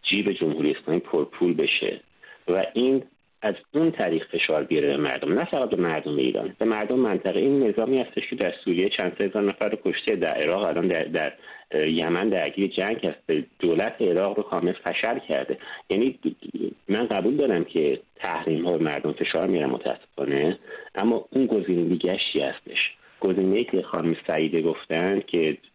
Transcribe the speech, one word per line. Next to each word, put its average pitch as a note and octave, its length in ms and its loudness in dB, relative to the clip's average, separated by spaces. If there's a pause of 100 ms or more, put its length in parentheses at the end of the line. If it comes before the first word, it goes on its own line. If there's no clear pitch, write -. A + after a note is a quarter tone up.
(120)
جیب G2+ 140 0 (160)
جمهوری D2+ 340 0
اسلامی E2+ 240 -2
پرپول - 540 0
بشه - 480 -2 (460)
و F2+ 160 2 (100)
این C3 300 2 (380)
از G#2 120 0 (200)
اون D#3+ 180 4
طریق E2+ 400 0
فشار D#2 320 0
بیاره D2 240 0
به C#2 100 2
مردم، C#2+ 360 0
نه D3 180 2
فقط C3 180 0
به F#2 80 0
مردم D#2 380 0
ایران، B1+ 440 0
به A2 60 2
مردم A2 340 0
منطقه. G2 400 2
این C#3 240 4
نظامی A2+ 340 2
هستش B2 320 -2
که B2 60 -6
در F2+ 160 0 (140)
سوریه F#2 320 2
چند F#2 200 0
صد - 40 -2
هزار G2+ 220 0
نفر G2+ 260 0
رو G#2 160 -4
کشته، G2 300 0
در E2+ 180 0
عراق F2 300 0
الان E2+ 240 0
در، E2+ 160 0
در D#2 300 -2 (540)
یمن E2+ 420 0
درگیر F#2 480 0
جنگ G2+ 260 -2
هست، D#2 420 -2 (140)
دولت E2+ 420 0
عراق G2 360 2
رو G#2 60 -2
کامل F2 300 0
فشل - 460 -4 (100)
کرده. C2 280 -2 (320)
یعنی A#2+ 300 0 (680)
من A3 180 0
قبول G#3 300 0
دارم G#2 260 2
که D2 380 0 (140)
تحریم E2 500 -2
ها F2 120 2
به D#2+ 60 2
مردم D2 300 -2
فشار D#2+ 340 -2
میارن D#2+ 220 2
متاسفانه، C#2 880 -2 (360)
اما A2 360 0
اون C3 160 2
گزینهٔ F2+ 420 2
دیگه‌اش F2+ 300 0 (140)
چی D2+ 60 2
هستش؟ - 400 -4 (420)
گزینه‌ای G2 420 4
که F#2+ 180 0 (100)
خانم E2 240 0 (120)
سعیده D#2+ 340 2
گفتن E2+ 580 0 (120)
که D#2 260 2 (180)